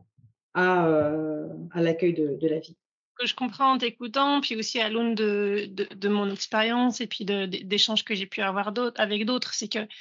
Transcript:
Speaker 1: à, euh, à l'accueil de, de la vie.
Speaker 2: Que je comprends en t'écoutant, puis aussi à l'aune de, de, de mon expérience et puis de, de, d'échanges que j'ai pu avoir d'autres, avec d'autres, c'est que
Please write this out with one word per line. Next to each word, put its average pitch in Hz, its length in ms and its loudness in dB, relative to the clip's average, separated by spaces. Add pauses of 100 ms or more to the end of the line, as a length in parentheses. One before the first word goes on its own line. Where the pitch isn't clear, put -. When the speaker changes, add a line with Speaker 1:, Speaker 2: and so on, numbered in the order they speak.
(540)
Speaker 1:
à, 180 340 4
euh, 156 600 2 (240)
à 170 100 0
l'accueil 165 320 2
de, 151 260 0
de 160 80 2
la 156 120 0
vie. 160 180 -16 (420)
Speaker 2:
Que 247 80 -2
je - 80 -2
comprends 254 380 2
en 254 40 2
t'écoutant, 254 640 0
puis 262 160 -2
aussi 220 240 -2
à 220 100 2
l'aune 226 240 2
de, 208 560 0
de, 196 240 -4
de 196 160 -2
mon 196 220 2
expérience 233 720 0
et 220 60 -4
puis - 180 -8
de, 196 220 0
de, 180 160 -4
d'échanges 202 400 0
que 214 120 -4
j'ai 190 100 -4
pu 208 160 -6
avoir 196 300 -2
d'autres, 233 300 -2
avec 214 240 0
d'autres, 247 300 -2
c'est 208 120 -4
que 214 120 -4 (220)